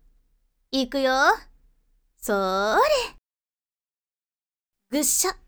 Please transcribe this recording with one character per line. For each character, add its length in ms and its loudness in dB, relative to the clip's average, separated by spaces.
い 160 -2
く 140 -4
よ。 100 0
そ 160 -8
ー 460 0
れ。 40 6
ぐ 80 0
っ 40 0
し 240 0
ゃ。 80 -4